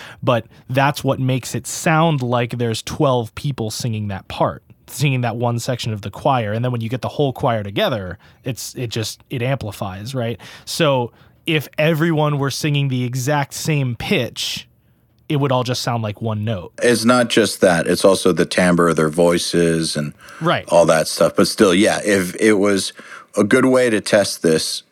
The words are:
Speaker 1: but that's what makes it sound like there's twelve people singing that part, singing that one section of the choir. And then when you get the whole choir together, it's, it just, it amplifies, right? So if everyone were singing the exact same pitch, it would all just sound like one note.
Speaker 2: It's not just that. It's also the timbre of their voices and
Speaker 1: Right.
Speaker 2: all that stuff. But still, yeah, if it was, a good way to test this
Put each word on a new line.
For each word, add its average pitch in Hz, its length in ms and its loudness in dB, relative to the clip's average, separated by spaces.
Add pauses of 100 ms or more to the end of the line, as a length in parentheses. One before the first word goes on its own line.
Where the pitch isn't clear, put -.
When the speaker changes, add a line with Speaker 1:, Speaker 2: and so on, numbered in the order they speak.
(220)
Speaker 1:
but 120 240 0 (240)
that's 135 320 2
what 135 160 0
makes 131 380 -2
it - 100 -8
sound 160 560 2
like 123 340 -2
there's 117 260 -2
twelve 127 520 -2
people 127 360 -6
singing 107 380 -6
that 98 200 -10
part, 98 340 -4 (260)
singing 131 340 -2
that 113 140 -2
one 120 220 -2
section 117 360 -4
of 101 80 -10
the 104 80 -8
choir. 123 420 0
And 113 120 -2
then 127 80 -2
when 120 100 -4
you 113 80 -6
get 127 100 -4
the - 80 -6
whole 139 240 -2
choir 117 320 -2
together, 98 540 -4 (260)
it's, - 320 -10
it 127 120 -6
just, 110 320 -8 (100)
it 123 120 -6
amplifies, 110 720 -6
right? 120 240 -4 (280)
So 135 460 0 (340)
if 156 200 0 (120)
everyone 151 600 2
were 139 140 0
singing 143 360 0
the 127 140 -2
exact 131 520 -2
same 139 420 -2
pitch, - 720 -4 (600)
it 156 100 0
would 139 120 2
all 127 140 2
just 120 180 -4
sound 117 220 -2
like 107 180 -6
one 107 220 -4
note. 104 360 -6
Speaker 2:
It's 113 240 2
not 123 260 4
just 104 320 2
that. 85 260 4
It's 87 160 2
also 95 280 4
the 82 140 2
timbre 87 440 2
of 80 40 2
their 78 140 2
voices 85 880 0
and 76 180 -6 (260)
Speaker 1:
Right. 160 280 0
Speaker 2:
all 82 180 6
that 78 220 4
stuff. - 260 2
But 95 140 2
still, 98 260 4
yeah, 92 300 2
if 95 320 0
it 110 160 4
was, 101 400 0 (440)
a 117 60 4
good 127 240 4
way 127 240 4
to 104 100 2
test - 420 0
this - 500 0